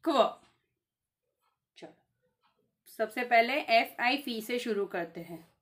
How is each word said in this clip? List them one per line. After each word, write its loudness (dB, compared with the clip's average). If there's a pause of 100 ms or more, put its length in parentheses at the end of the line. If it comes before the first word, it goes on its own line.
क्व। 0 (1600)
चलो, -20 (1040)
सबसे -4
पहले 4
F 2
I 2
P -6
से -4
शुरू -2
करते -8
हैं। -16